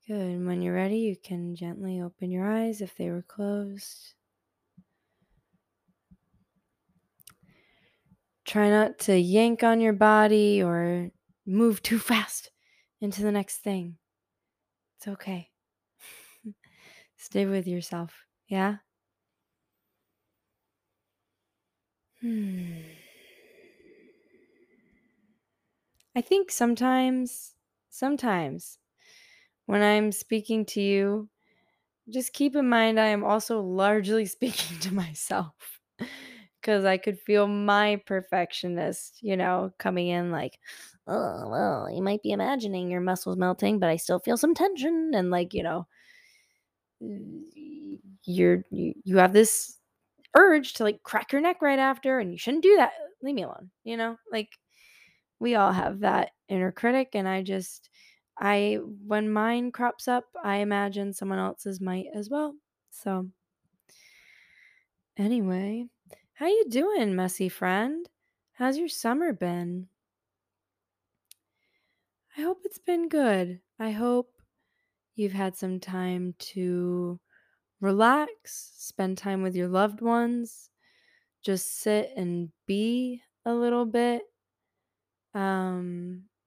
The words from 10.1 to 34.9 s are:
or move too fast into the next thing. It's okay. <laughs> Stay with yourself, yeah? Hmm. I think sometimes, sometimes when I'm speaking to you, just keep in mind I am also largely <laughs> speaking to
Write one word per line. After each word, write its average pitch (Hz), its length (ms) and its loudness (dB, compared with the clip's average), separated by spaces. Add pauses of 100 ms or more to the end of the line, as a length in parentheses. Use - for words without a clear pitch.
or 175 500 -2 (340)
move 214 340 2
too 226 200 -2
fast - 500 -4 (500)
into 202 220 -4
the 208 80 2
next 202 280 -4
thing. 175 400 -6 (1000)
It's - 80 -16
okay. 196 440 -10 (920)
<laughs> - 720 -20
Stay - 300 -4
with 190 220 -2
yourself, 175 440 -6 (360)
yeah? 196 300 -2 (3500)
Hmm. 190 580 -6 (3250)
I 247 80 0
think 381 280 2
sometimes, 254 1040 0 (360)
sometimes 185 880 -4 (880)
when 208 160 2
I'm 214 300 4
speaking 220 540 -2
to - 140 -4
you, 202 480 0 (800)
just 247 240 -6
keep 285 240 0
in 269 120 2
mind 226 300 4
I 220 100 6
am 208 160 0
also 214 360 0
largely 202 680 2
<laughs> - 100 -10
speaking 175 440 -4
to 185 140 -4